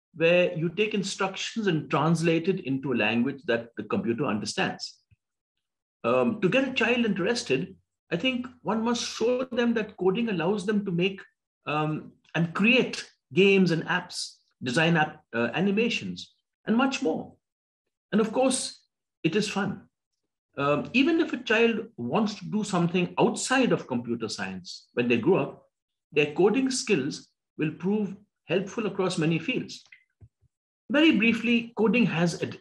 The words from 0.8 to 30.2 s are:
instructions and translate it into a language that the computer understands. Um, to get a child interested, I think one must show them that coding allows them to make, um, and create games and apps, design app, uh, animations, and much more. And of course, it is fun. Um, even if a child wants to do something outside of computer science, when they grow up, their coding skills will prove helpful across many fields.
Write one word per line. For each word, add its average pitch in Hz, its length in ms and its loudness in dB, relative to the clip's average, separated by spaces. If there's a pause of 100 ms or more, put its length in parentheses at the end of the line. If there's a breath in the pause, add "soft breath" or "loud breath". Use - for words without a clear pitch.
instructions 196 720 -4
and 156 220 0
translate 165 600 2
it 185 160 -2
into 135 260 -2
a 120 40 0
language 117 500 0
that 117 320 0
the 104 60 -6
computer 113 420 -2
understands. 107 720 -4 (1040)
Um, 127 380 2
to 185 80 4
get 262 180 2
a 269 60 -6
child 233 320 2
interested, 190 680 -2 (380)
I 175 60 0
think 254 280 -2 (160)
one 220 220 -2
must 233 220 -2
show 247 400 -2
them 240 300 0
that 214 200 -4
coding 190 320 0
allows 185 380 -2
them 208 180 0
to 202 80 -6
make, 190 300 -2 (440)
um, 151 460 -4 (220)
and 170 200 0
create 233 560 2 (220)
games 190 400 6
and 160 140 0
apps, - 500 -6 (260)
design 160 360 2
app, 151 240 0 (120)
uh, 117 200 0
animations, 196 800 -2 (320)
and 214 100 0
much 262 260 0
more. - 340 -4 (760)
And 202 80 2
of 220 140 0
course, - 480 0 (420)
it 165 140 0
is 208 100 0
fun. - 360 -4 (760)
Um, 143 360 0
even 330 260 2
if - 140 -2
a 240 100 -6
child 226 440 2 (100)
wants 160 380 0
to 180 100 -14
do 202 180 -2
something 175 560 0
outside 226 540 2
of - 140 -2
computer 120 420 -4
science, 95 640 -10
when 123 160 0
they 120 80 4
grow 151 180 2
up, - 300 -4 (480)
their 147 200 2
coding 226 380 2
skills - 560 -2 (300)
will 156 140 -2
prove 196 440 -2 (300)
helpful 196 400 -2
across 185 320 -2
many 165 200 2
fields. 165 460 -8 (1040)